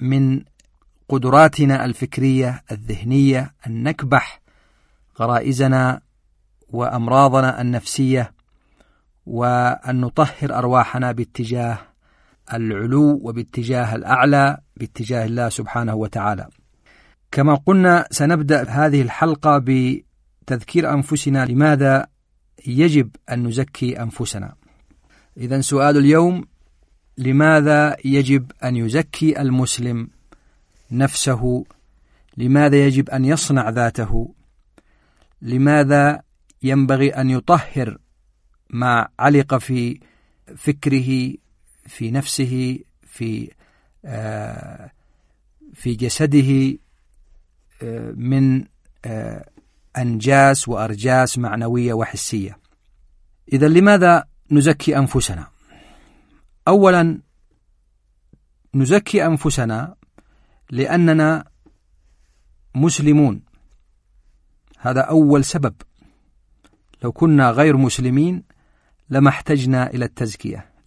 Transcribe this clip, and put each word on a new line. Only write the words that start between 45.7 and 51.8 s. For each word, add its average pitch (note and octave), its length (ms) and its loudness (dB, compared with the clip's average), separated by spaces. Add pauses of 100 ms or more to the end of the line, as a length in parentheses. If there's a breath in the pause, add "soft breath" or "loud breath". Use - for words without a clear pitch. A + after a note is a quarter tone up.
في B2 200 -6
جسده، C3+ 840 0 (1040)
آه، A#2 340 -12
من، C3+ 480 0 (400)
آه، A2 440 -12 (500)
أنجاس C3 720 2
وأرجاس A#2 720 0
معنوية A#2 540 -2